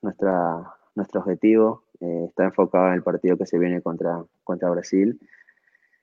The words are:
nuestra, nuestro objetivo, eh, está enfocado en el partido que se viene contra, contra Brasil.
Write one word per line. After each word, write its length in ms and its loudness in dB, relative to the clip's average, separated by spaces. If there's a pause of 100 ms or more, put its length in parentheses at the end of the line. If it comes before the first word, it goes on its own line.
nuestra, 720 -2 (220)
nuestro 240 -4
objetivo, 640 2 (160)
eh, 300 -6
está 160 -2
enfocado 420 2
en 60 2
el 100 -2
partido 340 0
que 80 -4
se 140 -2
viene 240 0
contra, 400 -4 (200)
contra 280 -4
Brasil. 480 0 (840)